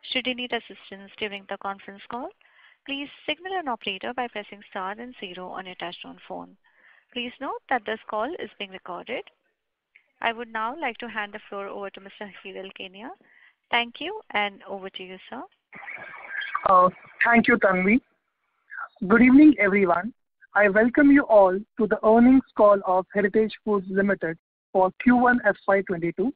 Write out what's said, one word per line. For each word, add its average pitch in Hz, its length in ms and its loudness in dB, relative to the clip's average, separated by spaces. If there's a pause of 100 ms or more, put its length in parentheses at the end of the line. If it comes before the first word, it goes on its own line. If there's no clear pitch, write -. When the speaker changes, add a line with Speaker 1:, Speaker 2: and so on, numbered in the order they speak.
(120)
Speaker 1:
Should 254 160 -4
you 254 80 -4
need 247 160 -10
assistance 196 640 -12
during 202 300 -10
the 196 140 -8
conference 196 400 -12 (100)
call, 247 160 -12 (580)
please 277 220 -10 (180)
signal 359 320 -8
an 320 120 -6
operator 214 440 -8
by 247 140 -8
pressing 208 320 -14 (100)
star 190 240 -10
then 247 280 -16
zero 180 260 -14
on 185 200 -14
your 180 80 -16
touchtone 175 420 -16 (100)
phone. 180 300 -16 (560)
Please 240 260 -10
note 349 300 -10
that 240 160 -2
this 220 140 -8 (100)
call 220 200 -6 (100)
is 214 100 -12 (100)
being 196 120 -14
recorded. 185 520 -14 (960)
I 233 140 -4
would 226 180 -14
now 226 260 -8
like 247 200 -8
to 240 100 -12
hand 214 240 -10
the 214 160 -16
floor 196 200 -12
over 196 240 -12
to 190 100 -20
Mister 196 280 -16 (140)
Hiral 190 340 -16
Keniya. 196 340 -18 (600)
Thank 240 280 -2
you, 392 300 -10
and 202 400 -6
over 190 220 -12
to - 120 -16
you, 185 140 -16 (100)
sir. 240 140 -16 (1300)
Speaker 2:
Uh, 185 180 6 (380)
thank 233 220 4
you, 240 100 4
Tanvi. 196 420 2 (1080)
Good 233 160 6
evening, 277 360 10
everyone. 190 540 0 (400)
I 208 160 4
welcome 240 400 4
you 277 140 6
all 196 340 6 (220)
to 214 80 2
the 208 180 -2
earnings 240 380 6 (120)
call 208 300 6
of 185 260 0
Heritage 208 400 0 (140)
Foods 202 240 -2
Limited 190 480 -2 (340)
for 185 200 2 (100)
Q 247 140 4
one 247 320 2
F 196 80 0 (120)
Y 196 140 2
twenty-two. 185 540 -4